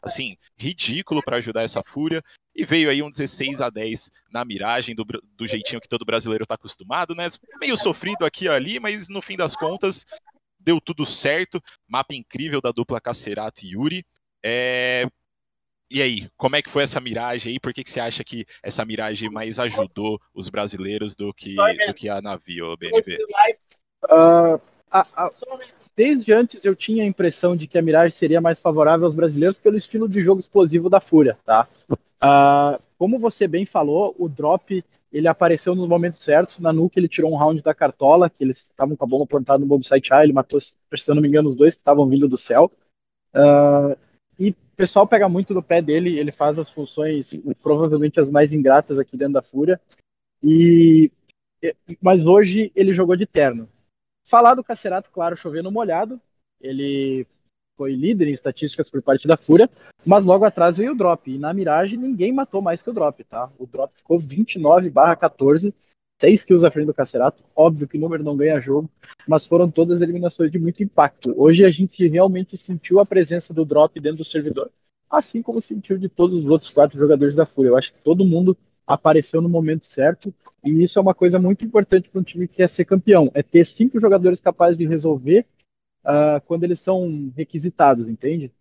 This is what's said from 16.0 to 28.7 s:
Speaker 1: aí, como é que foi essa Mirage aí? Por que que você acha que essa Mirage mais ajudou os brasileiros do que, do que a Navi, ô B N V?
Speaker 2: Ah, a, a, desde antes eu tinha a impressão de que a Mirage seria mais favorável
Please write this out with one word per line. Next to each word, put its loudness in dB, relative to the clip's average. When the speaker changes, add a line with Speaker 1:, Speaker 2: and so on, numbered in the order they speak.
Speaker 1:
aí, -6
como -4
é -2
que -14
foi -4
essa -6
Mirage -10
aí? -10
Por -10
que -14
que -14
você -10
acha -10
que -14
essa -8
Mirage -10
mais -12
ajudou -8
os -14
brasileiros -10
do -12
que, -16
do -4
que -14
a -8
Navi, -14
ô -10
B -12
N 0
V? -10
Speaker 2:
Ah, 6
a, 0
a, -6
desde 2
antes 0
eu 0
tinha -4
a -2
impressão -2
de -8
que -2
a 0
Mirage 2
seria 2
mais 0
favorável 2